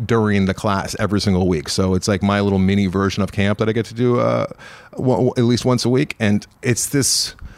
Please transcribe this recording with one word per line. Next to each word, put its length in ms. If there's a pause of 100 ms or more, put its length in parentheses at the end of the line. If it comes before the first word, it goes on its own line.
during 400
the 80
class 440
every 220
single 300
week. 180
So 260
it's 140
like 160
my 160
little 180
mini 280
version 360
of 120
camp 260
that 80
I 60
get 140
to 60
do, 280
uh, 240 (460)
w-, 260
w-, 180
at 80
least 220
once 180
a 60
week, 320
and 260 (140)
it's 260
this, 480 (220)